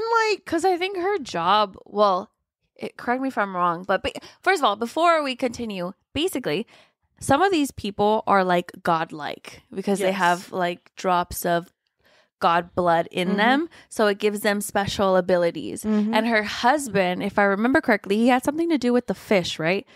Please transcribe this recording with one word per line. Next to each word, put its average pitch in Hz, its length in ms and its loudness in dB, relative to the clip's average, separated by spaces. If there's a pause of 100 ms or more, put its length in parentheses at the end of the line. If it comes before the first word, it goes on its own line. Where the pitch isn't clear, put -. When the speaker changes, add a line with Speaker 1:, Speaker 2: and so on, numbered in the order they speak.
(300)
Speaker 1:
like, 403 160 -4
Speaker 2:
'Cause 320 200 -2
I 370 120 2
think 381 200 -4
her 392 200 -2
job, 202 580 0 (100)
well, 202 440 0 (460)
it, - 200 -12
correct 254 280 -4
me 269 60 -2
if 247 80 -8
I'm 196 180 -2
wrong, 175 300 0
but 190 180 0
ba-, - 80 -4 (320)
first 370 180 2
of 269 40 2
all, 202 100 2
before 311 480 2
we 262 120 -4
continue, 220 580 -6 (200)
basically, 254 540 -4 (520)
some 277 220 2
of 403 100 2
these 294 200 0
people 208 560 -2
are, 196 160 4
like, 180 280 0 (120)
godlike 160 800 -4 (100)
because 196 240 -2
they 190 120 0
Speaker 1:
Yes. 196 80 -2
Speaker 2:
have, 175 340 0
like, 175 440 -6
drops 175 500 -2
of 175 280 -2 (640)
god 175 360 0
blood 175 360 2
in 180 180 -2
Speaker 1:
Mm-hmm. 196 80 0
Speaker 2:
them, 269 320 2 (200)
so 226 180 0
it 202 120 0
gives 208 220 -2
them 208 200 0
special 196 560 0
abilities. 175 640 0
Speaker 1:
Mm-hmm. 214 300 0
Speaker 2:
And 220 140 2
her 220 160 2
husband, 202 800 0
if 202 160 -6
I 202 40 6
remember 214 380 2
correctly, 208 360 0
he 233 100 4
had 254 180 4
something 320 240 0
to 320 80 2
do 240 160 0
with 247 140 0
the 190 80 -2
fish, - 420 0
right? 175 280 -2 (100)